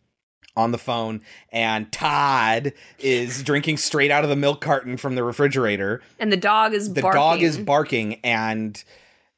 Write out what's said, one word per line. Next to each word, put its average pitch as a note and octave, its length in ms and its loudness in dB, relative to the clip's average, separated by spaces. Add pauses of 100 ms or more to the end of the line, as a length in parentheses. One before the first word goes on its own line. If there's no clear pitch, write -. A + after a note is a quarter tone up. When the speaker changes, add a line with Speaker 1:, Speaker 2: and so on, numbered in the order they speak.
(560)
Speaker 1:
on A#2 160 2
the A#2 60 -4
phone, A2 440 -6 (280)
and A2 420 -2
Todd C3+ 800 2 (260)
is B2 440 -2
<laughs> - 20 -8
drinking D3+ 340 0
straight C#3+ 320 2
out D3 140 4
of D3 60 0
the C#3+ 60 0
milk C#3+ 240 0
carton B2+ 360 -2
from C3 180 -6
the B2 100 -2
refrigerator. A#2+ 800 0 (160)
Speaker 2:
And G#3+ 140 0
the F#3+ 40 2
dog G#3+ 380 2
is G#3 180 -2
Speaker 1:
The C#3+ 80 -2
Speaker 2:
barking. F#3 200 4
Speaker 1:
dog E3+ 220 4
is D#3 160 2
barking, A#2+ 680 0
and A2 580 -2 (560)